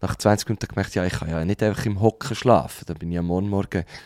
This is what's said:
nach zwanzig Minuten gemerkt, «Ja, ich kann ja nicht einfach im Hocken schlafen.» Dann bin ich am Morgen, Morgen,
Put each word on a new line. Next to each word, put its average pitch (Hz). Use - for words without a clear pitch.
nach 95
zwanzig 104
Minuten -
gemerkt, -
«Ja, 90
ich 92
kann -
ja 80
nicht 101
einfach 107
im 101
Hocken 110
schlafen.» -
Dann 82
bin 85
ich 87
am 87
Morgen, 92
Morgen, 98